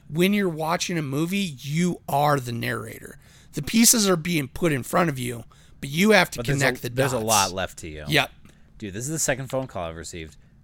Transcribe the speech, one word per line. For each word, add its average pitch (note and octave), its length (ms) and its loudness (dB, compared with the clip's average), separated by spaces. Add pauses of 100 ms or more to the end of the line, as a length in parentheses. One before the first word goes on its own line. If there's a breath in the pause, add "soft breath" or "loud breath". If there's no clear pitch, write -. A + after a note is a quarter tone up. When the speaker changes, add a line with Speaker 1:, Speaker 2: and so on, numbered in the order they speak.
Speaker 1:
When F3 240 2
you're G3+ 160 2
watching E3 500 -4
a D#3 40 -4
movie, E3 580 -4
you D#3+ 480 0
are C#3+ 320 2
the B2 120 -8
narrator. A#2 680 -8 (340 soft breath)
The D3 100 -6
pieces A3+ 460 6
are F3+ 80 6
being D#3 320 -2
put E3 240 0
in B2+ 100 -2
front F3+ 260 2
of C#3 100 -4
you, A#2+ 260 -6 (360 soft breath)
but C#3 80 -8
you F3 220 4
have F#3+ 220 6
to - 80 -10
Speaker 2:
But A2+ 60 -4
there's C#3 120 0
Speaker 1:
connect C3+ 200 2
Speaker 2:
a, - 40 -16
Speaker 1:
the B2 80 -6
Speaker 2:
there's C3 220 0
a B2+ 40 0
Speaker 1:
dots. A2 100 -2
Speaker 2:
lot G2 260 4
left F2+ 260 -6
to E2 100 -12
you. D2+ 200 -12
Speaker 1:
Yep. C3+ 240 0 (460 soft breath)
Speaker 2:
Dude, G2+ 140 -10
this A2+ 120 -8
is C#3+ 60 -6
the D#3+ 100 -6
second C3 280 -2
phone C3 200 -4
call F2 200 -6
I've E2 80 -10
received. D#2+ 400 -12 (280 soft breath)